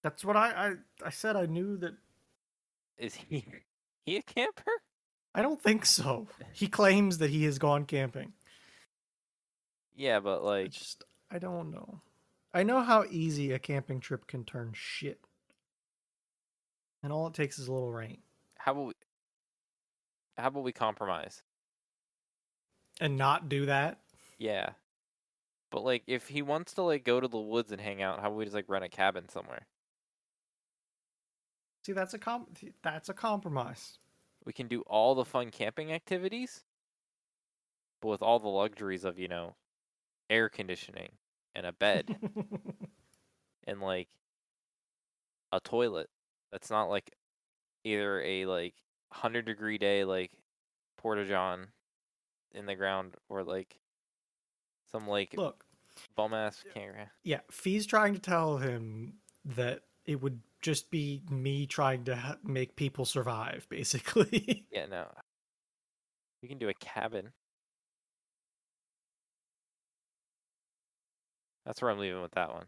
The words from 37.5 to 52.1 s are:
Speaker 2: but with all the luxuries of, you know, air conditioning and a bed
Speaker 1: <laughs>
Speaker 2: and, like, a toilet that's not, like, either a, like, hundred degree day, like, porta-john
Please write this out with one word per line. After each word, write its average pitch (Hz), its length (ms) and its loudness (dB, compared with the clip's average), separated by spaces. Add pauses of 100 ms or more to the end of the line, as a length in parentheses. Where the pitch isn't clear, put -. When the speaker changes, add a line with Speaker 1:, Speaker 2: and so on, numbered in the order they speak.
Speaker 2:
but 113 60 -2
with 101 140 0
all 117 180 8
the 107 80 -4
luxuries 98 560 0
of, 90 140 -4
you 92 100 -6
know, 87 260 -8 (760)
air 113 200 6
conditioning - 640 -8 (440)
and 90 120 -8
a 87 60 -6
bed 101 500 2
Speaker 1:
<laughs> - 1400 -12
Speaker 2:
and, 101 160 -8
like, 92 280 -2 (1400)
a 92 80 0
toilet 117 500 0 (400)
that's - 200 -12
not, 107 160 2
like, 95 260 -4 (720)
either 101 380 0
a, 95 240 -2
like, 87 280 -2 (380)
hundred 117 340 -2
degree 107 320 -4
day, 101 260 4
like, 92 280 -2 (640)
porta-john 95 680 0 (880)